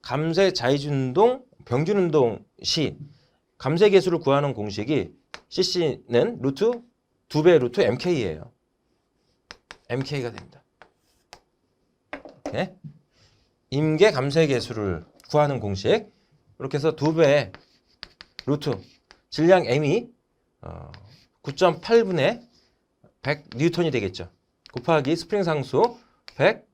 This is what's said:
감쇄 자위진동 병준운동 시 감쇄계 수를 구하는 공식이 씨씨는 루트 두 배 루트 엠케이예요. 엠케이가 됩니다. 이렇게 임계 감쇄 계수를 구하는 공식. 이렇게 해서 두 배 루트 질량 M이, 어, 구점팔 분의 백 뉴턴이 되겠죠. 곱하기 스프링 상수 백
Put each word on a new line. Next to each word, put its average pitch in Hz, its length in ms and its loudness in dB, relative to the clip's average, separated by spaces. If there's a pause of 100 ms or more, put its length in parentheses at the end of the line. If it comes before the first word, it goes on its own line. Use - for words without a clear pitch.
감쇄 165 520 0
자위진동 143 920 0 (200)
병준운동 156 800 0 (180)
시 - 360 -4 (580)
감쇄계 190 440 4
수를 175 180 0
구하는 139 340 0
공식이 107 600 -4 (360)
씨씨는 170 960 -2
루트 208 400 -2 (460)
두 151 140 -2
배 170 160 6
루트 127 220 -2
엠케이예요. 117 720 -2 (1400)
엠케이가 131 420 -6
됩니다. - 320 -20 (1800)
이렇게 170 320 -8 (920)
임계 156 420 2
감쇄 143 340 0
계수를 110 600 -4 (240)
구하는 147 280 0
공식. 104 540 -2 (480)
이렇게 135 160 -6
해서 151 180 0
두 156 200 -2
배 143 360 4 (960)
루트 143 340 -4 (520)
질량 170 360 4
M이, 151 440 0 (500)
어, 82 320 -18 (480)
구점팔 180 640 2
분의 185 420 -2 (760)
백 147 240 -6 (100)
뉴턴이 165 340 0
되겠죠. 98 400 -6 (440)
곱하기 156 420 0
스프링 202 260 -4
상수 170 560 0 (380)
백 190 380 0